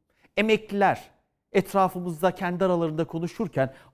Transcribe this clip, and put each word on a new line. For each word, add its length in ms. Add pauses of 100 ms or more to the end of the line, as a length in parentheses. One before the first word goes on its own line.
(360)
Emekliler 760 (420)
etrafımızda 800
kendi 300
aralarında 400
konuşurken, 680 (200)